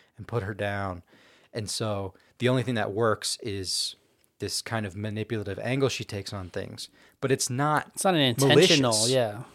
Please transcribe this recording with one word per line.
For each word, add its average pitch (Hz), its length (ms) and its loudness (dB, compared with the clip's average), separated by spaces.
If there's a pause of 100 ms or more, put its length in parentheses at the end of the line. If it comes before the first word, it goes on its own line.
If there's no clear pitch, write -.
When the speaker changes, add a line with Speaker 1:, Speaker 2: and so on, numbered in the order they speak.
(180)
Speaker 1:
and 104 100 -16
put 117 160 -2
her 104 100 -6
down. 101 480 -4 (520)
And 107 160 -6
so 101 440 -4 (260)
the 120 100 4
only 131 140 4
thing 123 120 -2
that 107 160 -2
works 107 500 0
is 98 540 -4 (440)
this - 220 -4
kind 110 240 -4
of 92 120 -10
manipulative 104 600 -6
angle 131 280 0
she - 160 -4
takes 101 300 -8
on 95 160 -10
things. - 400 -10 (320)
But 127 100 0
it's - 180 0
not 143 440 0
Speaker 2:
It's - 100 -4
not 190 120 4
an 151 60 4
intentional, 139 720 6
Speaker 1:
malicious. 110 200 2
Speaker 2:
yeah. 120 320 0 (120)